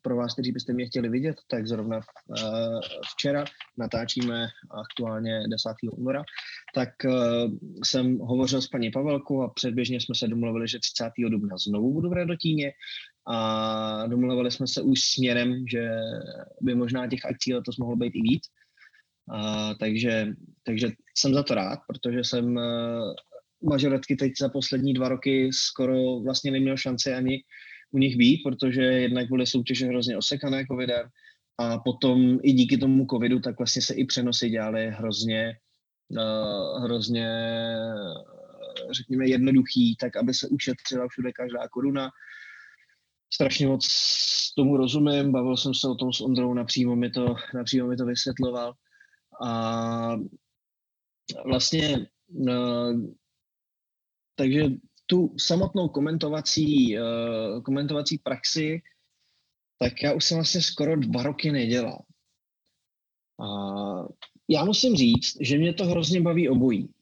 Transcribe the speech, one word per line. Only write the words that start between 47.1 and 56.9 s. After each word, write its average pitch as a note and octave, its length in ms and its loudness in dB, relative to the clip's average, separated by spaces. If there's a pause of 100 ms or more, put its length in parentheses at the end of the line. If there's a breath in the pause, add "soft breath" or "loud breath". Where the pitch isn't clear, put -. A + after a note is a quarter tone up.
to, B2 240 0 (200)
napřímo B2 340 0
mi B2 80 -2
to B2+ 100 -2
vysvětloval. B2 640 -2 (720 soft breath)
A A#2 720 -2 (1300)
vlastně, C3+ 600 2 (420)
eh, A#2+ 440 0 (1400)
takže C#3+ 280 4 (420)
tu F3+ 320 2
samotnou F3+ 500 0
komentovací, D3+ 1080 2